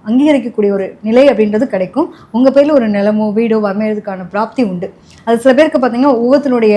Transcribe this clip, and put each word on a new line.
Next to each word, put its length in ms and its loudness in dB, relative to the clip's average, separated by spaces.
அங்கீகரிக்கக்கூடிய 680 0
ஒரு 300 -6
நிலை 280 2
அப்படின்றது 340 0
கிடைக்கும். 500 -4
உங்க 180 2
பேர்ல 220 2
ஒரு 180 2
நிலமோ 440 -2
வீடோ 260 0
அமையறதுக்கான 720 -6
பிராப்தி 340 -4
உண்டு. 300 -6
அது 140 0
சில 160 2
பேருக்கு 260 2
பார்த்தீங்கன்னா, 400 0
ஒவ்வொருத்தருடைய 580 2